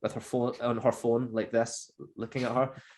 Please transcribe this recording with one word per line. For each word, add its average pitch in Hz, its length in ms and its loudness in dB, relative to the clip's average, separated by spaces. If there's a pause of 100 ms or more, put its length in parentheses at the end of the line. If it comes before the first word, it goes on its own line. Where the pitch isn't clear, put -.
with 110 120 -2
her 123 80 -8
phone, 123 400 0
on 120 160 0
her 117 140 2
phone 117 400 2
like 110 200 -2
this, 117 400 0 (240)
looking 117 280 -4
at 120 100 0
her. 131 180 2 (260)